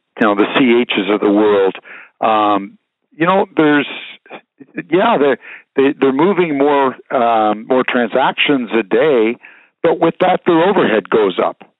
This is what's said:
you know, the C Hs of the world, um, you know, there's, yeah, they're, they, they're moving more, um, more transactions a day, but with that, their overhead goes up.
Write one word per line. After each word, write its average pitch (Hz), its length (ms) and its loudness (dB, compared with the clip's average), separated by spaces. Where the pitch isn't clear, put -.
you 120 80 2
know, 104 60 2
the 101 120 0
C 123 280 2
Hs 98 280 -4
of 104 60 -2
the 104 100 0
world, 101 460 2
um, 104 560 -2
you 151 140 -4
know, 190 220 0
there's, 147 300 2
yeah, 196 280 0
they're, 135 200 2
they, 139 240 2
they're 135 140 2
moving 165 440 0
more, 139 380 2
um, 113 540 0
more 131 160 0
transactions 131 920 -2
a 113 100 0
day, 117 520 0
but - 160 0
with 165 220 0
that, 180 240 0
their 165 180 2
overhead 131 460 0
goes 101 340 0
up. 85 140 -4